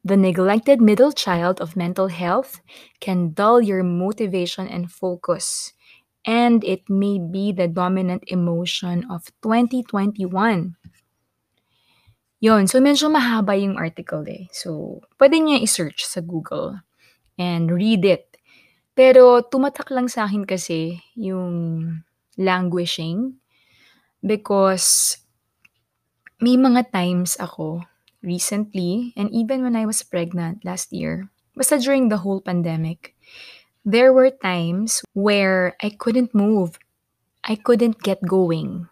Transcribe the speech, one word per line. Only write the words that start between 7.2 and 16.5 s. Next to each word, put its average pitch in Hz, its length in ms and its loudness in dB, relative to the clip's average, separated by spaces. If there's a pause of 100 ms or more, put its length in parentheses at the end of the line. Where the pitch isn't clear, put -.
be 190 320 -4
the 175 160 -2
dominant 180 640 -2
emotion 175 800 -4
of 165 160 -12 (160)
twenty 233 400 0
twenty-one." 196 960 -2 (1600)
Yun, 214 240 4
so 254 160 4
medyo 285 240 4
mahaba 233 480 0
yung 196 240 -2
article 165 480 -8
eh. - 240 -16
So, - 480 -12 (180)
pwede 277 220 6
niyo 311 240 2
i-search 175 400 -4
sa - 160 -8
Google 170 640 -8 (560)